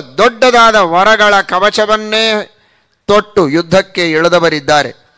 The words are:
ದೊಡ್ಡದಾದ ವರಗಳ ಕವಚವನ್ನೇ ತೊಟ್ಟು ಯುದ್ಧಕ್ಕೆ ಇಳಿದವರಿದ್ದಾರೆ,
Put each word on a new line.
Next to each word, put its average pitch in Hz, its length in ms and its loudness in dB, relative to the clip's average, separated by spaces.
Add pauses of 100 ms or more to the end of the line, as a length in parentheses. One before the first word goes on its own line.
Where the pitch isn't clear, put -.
(180)
ದೊಡ್ಡದಾದ 233 580 2
ವರಗಳ 202 680 2
ಕವಚವನ್ನೇ 214 840 -2 (840)
ತೊಟ್ಟು 202 420 0
ಯುದ್ಧಕ್ಕೆ 170 600 -2
ಇಳಿದವರಿದ್ದಾರೆ, 156 800 0 (260)